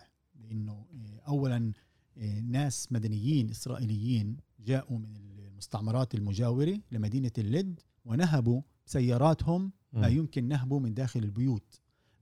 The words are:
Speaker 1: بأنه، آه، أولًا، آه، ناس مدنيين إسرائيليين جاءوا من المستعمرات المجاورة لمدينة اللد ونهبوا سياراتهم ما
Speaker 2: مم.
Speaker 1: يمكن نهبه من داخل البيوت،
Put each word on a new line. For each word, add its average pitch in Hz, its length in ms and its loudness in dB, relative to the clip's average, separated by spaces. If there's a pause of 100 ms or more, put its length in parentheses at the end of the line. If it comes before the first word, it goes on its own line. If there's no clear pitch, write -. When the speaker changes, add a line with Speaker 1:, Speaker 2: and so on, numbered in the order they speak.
(340)
Speaker 1:
بأنه، 110 380 -8
آه، 107 560 -16
أولًا، 127 440 0 (460)
آه، 104 220 -2
ناس 127 520 -2
مدنيين 110 580 0
إسرائيليين 110 880 -2 (240)
جاءوا 127 380 -2
من 107 180 -10
المستعمرات 101 1000 -4
المجاورة 120 680 2 (120)
لمدينة 117 460 0
اللد 160 420 0 (240)
ونهبوا 123 580 4 (240)
سياراتهم 151 840 2 (200)
ما 110 160 4
Speaker 2:
مم. 123 80 6
Speaker 1:
يمكن 147 320 0
نهبه 139 300 0
من 120 160 -2
داخل 123 260 -2
البيوت، 110 600 -2 (420)